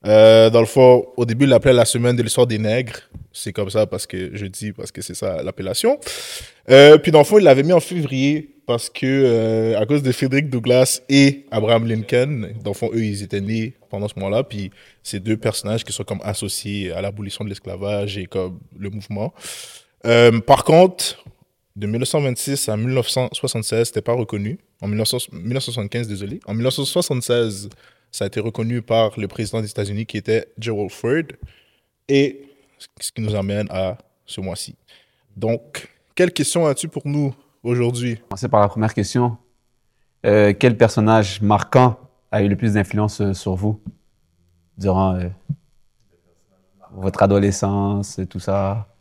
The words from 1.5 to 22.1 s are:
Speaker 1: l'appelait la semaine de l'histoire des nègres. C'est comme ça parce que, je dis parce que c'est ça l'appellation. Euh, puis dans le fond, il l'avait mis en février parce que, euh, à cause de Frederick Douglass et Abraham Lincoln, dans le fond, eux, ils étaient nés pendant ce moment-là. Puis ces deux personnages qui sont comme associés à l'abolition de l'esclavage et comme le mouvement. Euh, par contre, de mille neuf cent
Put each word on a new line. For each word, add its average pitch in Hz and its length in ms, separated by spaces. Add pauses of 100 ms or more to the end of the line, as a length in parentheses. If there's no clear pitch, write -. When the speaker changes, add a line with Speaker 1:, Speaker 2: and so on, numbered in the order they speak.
Speaker 1:
l'appelait 127 240
la 120 100
semaine 120 320
de 117 60
l'histoire 120 240
des 113 120
nègres. 110 420 (320)
C'est - 200
comme 98 160
ça 104 180
parce - 200
que, 92 280
je 104 120
dis 101 260
parce - 200
que - 100
c'est 90 120
ça 90 280
l'appellation. 226 580 (720)
Euh, 143 260
puis 156 160
dans 156 60
le 143 80
fond, 214 120
il 202 60
l'avait 139 180
mis 170 120
en 165 60
février 143 760 (100)
parce 120 220
que, - 160
euh, 113 760
à 107 60
cause 143 180
de 131 80
Frederick 139 380
Douglass 123 640
et 139 400
Abraham 113 360
Lincoln, 117 600 (140)
dans 101 80
le 98 40
fond, - 200
eux, 113 100
ils 101 180
étaient 101 200
nés 110 320 (160)
pendant 101 180
ce - 100
moment-là. 98 240
Puis 101 280 (320)
ces 101 180
deux 107 160
personnages 110 480
qui - 80
sont 101 120
comme 98 180
associés 101 680
à 95 100
l'abolition 101 420
de 104 60
l'esclavage 101 680
et 95 80
comme 92 340 (200)
le 98 100
mouvement. 104 460 (720)
Euh, 117 340
par 135 240
contre, 180 580 (540)
de 101 100
mille 113 140
neuf 127 80
cent 151 140